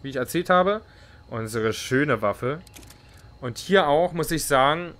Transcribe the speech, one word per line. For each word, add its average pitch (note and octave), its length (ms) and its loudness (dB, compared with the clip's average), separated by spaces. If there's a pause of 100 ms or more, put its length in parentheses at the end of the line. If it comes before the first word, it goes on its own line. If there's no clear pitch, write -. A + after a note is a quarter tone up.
Wie C#3 80 -12
ich C3+ 60 -8
erzählt D3 340 -4
habe. F#3 320 2 (480)
Unsere A2 440 -2
schöne C3 480 0
Waffe. B2 400 -2 (800)
Und B2 160 -8
hier F#3 300 2
auch, D#3 260 2
muss D#3+ 180 -4
ich D#3 140 -2
sagen D3+ 540 2